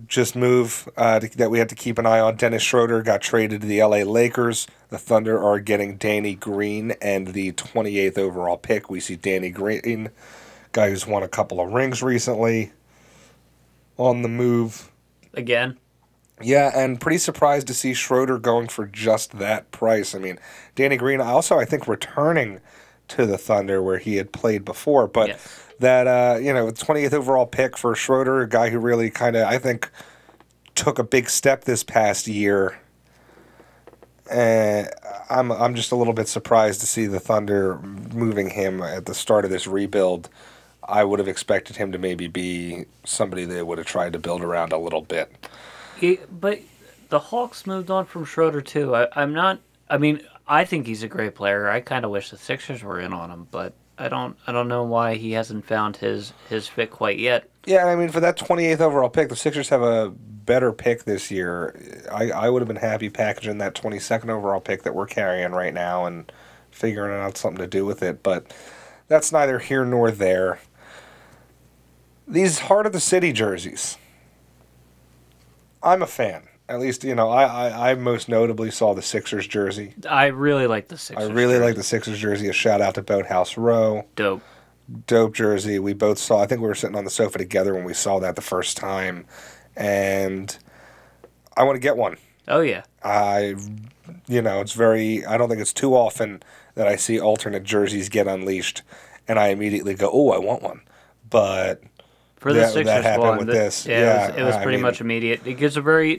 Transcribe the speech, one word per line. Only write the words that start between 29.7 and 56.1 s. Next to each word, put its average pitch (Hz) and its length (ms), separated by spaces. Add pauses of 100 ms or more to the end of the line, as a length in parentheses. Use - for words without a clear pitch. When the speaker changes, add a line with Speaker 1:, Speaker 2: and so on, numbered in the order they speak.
Speaker 1:
took - 220
a 123 60
big 123 260
step - 360
this 120 180
past 107 440
year. 101 520 (1500)
And 110 600 (400)
I'm, 123 240
I'm 120 200
just 117 200
a - 20
little 120 160
bit 110 160
surprised 110 540
to - 40
see 113 200
the 98 160
Thunder 101 580
moving 101 720
him 95 320
at 90 240
the 92 80
start 104 320
of 95 60
this 92 160
rebuild. 95 600 (560)
I 104 220
would 101 140
have 98 100
expected - 480
him 98 160
to 92 40
maybe 90 300
be 87 600 (180)
somebody 90 400
they 87 160
would 85 160
have 80 100
tried 87 240
to 82 80
build 87 240
around 85 300
a 80 40
little 82 240
bit. 80 300 (640)
Speaker 2:
He, 180 240 (100)
but 196 300 (480)
the 147 120
Hawks 240 460
moved 190 240
on 190 160
from 165 200
Schroeder, 156 340
too. 139 340
I, 120 220
I'm 147 180
not, 185 280 (280)
I 143 80
mean, 151 220 (260)
I 156 200
think 156 220
he's 110 160
a 113 40
great 107 260
player. 101 360
I 113 100
kinda 123 300
wish 101 200
the 101 80
Sixers 131 460
were 90 160
in 90 140
on 87 180
him, 87 180
but 87 240 (240)
I 127 120
don't, 127 260 (100)
I 127 60
don't 120 160
know 120 160
why 117 320
he 110 160
hasn't 110 340
found 107 300
his, 104 380 (160)